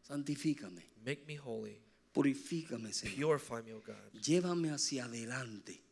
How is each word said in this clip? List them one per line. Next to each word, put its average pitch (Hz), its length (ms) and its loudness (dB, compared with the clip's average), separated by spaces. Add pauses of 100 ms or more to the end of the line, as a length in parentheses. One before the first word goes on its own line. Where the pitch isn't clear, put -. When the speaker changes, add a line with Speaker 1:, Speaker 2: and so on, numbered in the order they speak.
Speaker 1:
Santifícame. 143 760 -2 (220)
Speaker 2:
Make 143 220 -2
me 151 100 -8
holy. 110 440 -6 (320)
Speaker 1:
Purifícame, 139 800 2
Señor. 139 480 2
Speaker 2:
Purify 117 220 -6
me, 113 100 -10
oh 110 140 -10
God. 104 340 -12
Speaker 1:
Llévame 170 500 4
hacia 135 340 0
adelante.' 117 760 -6 (120)